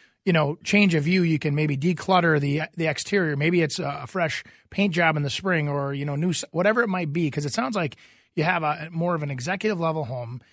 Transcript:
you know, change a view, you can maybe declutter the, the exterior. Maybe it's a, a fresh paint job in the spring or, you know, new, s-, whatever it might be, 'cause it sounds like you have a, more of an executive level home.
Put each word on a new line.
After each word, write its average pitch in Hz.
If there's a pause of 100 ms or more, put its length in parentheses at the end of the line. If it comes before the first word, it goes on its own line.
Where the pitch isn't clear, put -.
(240)
you 185
know, 151
change 202
a 160
view, 175
you 160
can 147
maybe 151
declutter 170
the, 143 (140)
the 165
exterior. 160
Maybe 165
it's 151
a, 147
a -
fresh 165 (260)
paint 196
job 160
in 147
the 143
spring 170
or, 139
you 139
know, 143
new, 160
s-, -
whatever 208
it 233
might 175
be, 156
'cause 147
it 135
sounds 254
like 170 (400)
you 156
have 175
a, 151
more 170
of 151
an 143
executive 180
level 160
home. 120 (120)